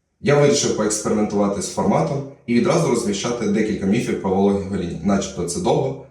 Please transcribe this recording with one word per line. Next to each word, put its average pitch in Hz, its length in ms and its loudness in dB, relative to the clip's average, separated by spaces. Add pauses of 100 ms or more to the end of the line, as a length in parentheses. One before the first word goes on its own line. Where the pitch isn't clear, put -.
(240)
Я 147 160 4
вирішив 123 360 2
поекспериментувати 104 840 0
з - 60 -6
форматом 110 540 0 (240)
і 120 80 0
відразу - 340 2
розвіщати 107 580 -2
декілька 101 400 0
міфів 110 360 0
про 95 80 -2
вологе 98 380 2
гоління, 85 360 -6
начебто 98 400 0
це - 160 -6
довго, - 500 0